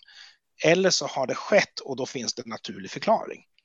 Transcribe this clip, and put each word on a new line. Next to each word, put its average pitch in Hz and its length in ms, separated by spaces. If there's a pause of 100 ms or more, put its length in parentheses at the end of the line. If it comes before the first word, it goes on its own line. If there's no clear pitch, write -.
(640)
Eller 180 260
så 147 160
har 131 200
det 131 80
skett - 500
och 135 120
då 123 100
finns 117 280
det 120 80
en 117 80
naturlig 95 400
förklaring. - 500 (240)